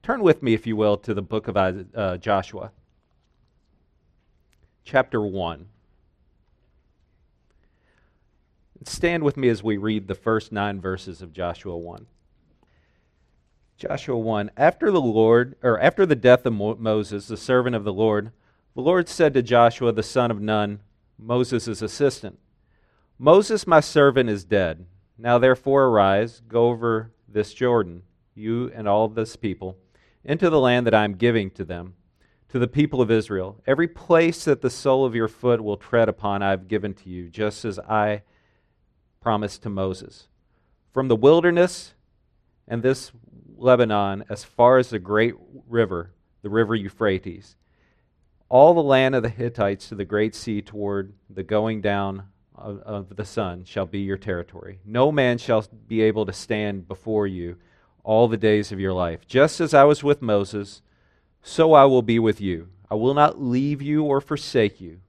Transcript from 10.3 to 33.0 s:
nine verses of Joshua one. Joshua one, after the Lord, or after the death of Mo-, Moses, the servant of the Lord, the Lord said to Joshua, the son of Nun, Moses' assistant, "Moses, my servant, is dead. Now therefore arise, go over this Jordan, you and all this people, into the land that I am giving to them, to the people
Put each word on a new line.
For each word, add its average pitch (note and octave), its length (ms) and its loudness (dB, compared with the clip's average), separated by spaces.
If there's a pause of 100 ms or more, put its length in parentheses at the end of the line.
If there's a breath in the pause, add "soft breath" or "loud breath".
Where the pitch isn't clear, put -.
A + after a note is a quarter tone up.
nine G2+ 300 -6
verses F#2 400 -10
of E2+ 120 -20
Joshua F2 440 -10
one. E2+ 300 -16 (1700)
Joshua C#3 400 -8
one, A2 400 -4
after D#3+ 320 0
the F#3 100 2
Lord, A#2 640 2
or A2+ 180 0
after F3 280 2
the D3+ 80 2
death B2 320 4
of A2+ 60 -2
Mo-, G#2 260 -4
Moses, G#2+ 480 -4
the G#2+ 100 -12
servant B2+ 380 -2
of G#2+ 80 -6
the G2+ 100 -6
Lord, G#2+ 380 -2 (420)
the B2+ 80 -10
Lord E3+ 260 0
said D3 280 0
to B2+ 80 2
Joshua, A#2+ 480 4
the A2 100 -4
son A#2+ 300 -2
of G#2 100 -6
Nun, G#2 380 -4 (400)
Moses' A#2+ 640 -4
assistant, A2 560 -4 (800)
"Moses, G3+ 480 4
my D#3+ 140 6
servant, C3+ 500 2
is G2+ 140 -6
dead. F2 420 -2 (280)
Now A#2+ 220 0
therefore C3 480 4
arise, G#2+ 640 2
go A#2 220 2
over A2+ 420 -4 (160)
this G#2 260 -4
Jordan, G#2 480 -2 (320)
you A2+ 400 -6
and A2 140 -8
all G#2+ 200 2
this A2 280 -6
people, F#2+ 420 -10 (460)
into E3 260 0
the D#3 100 4
land B2 260 2
that A2 80 2
I G#2+ 100 4
am G#2 120 -4
giving A2 360 0
to F#2+ 140 -12
them, F2 300 -14 (540)
to C3 100 -4
the A#2+ 80 0
people C#3+ 340 -2